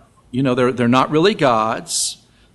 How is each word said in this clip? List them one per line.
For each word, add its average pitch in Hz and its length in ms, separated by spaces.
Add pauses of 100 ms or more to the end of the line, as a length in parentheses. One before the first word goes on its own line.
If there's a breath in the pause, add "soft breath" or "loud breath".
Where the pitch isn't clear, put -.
(320)
you 127 120
know, 127 120
they're, 127 160
they're 120 160
not 131 220
really 160 240
gods. 123 920 (300 soft breath)